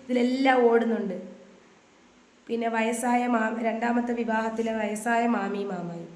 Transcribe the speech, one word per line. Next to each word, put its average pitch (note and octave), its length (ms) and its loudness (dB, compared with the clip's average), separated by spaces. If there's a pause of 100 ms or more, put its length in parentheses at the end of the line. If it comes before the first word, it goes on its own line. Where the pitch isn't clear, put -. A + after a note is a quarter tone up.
ഇതിലെല്ലാം B3+ 540 2 (120)
ഓടുന്നുണ്ട്. A3 460 2 (1300)
പിന്നെ A#3 200 -2 (100)
വയസ്സായ A#3+ 440 2 (140)
മാ-, A3 200 0 (120)
രണ്ടാമത്തെ A#3 540 0
വിവാഹത്തിലെ A3 600 -2
വയസ്സായ G#3+ 420 0 (120)
മാമി G3 260 -2 (100)
മാമായി E3+ 340 -8 (100)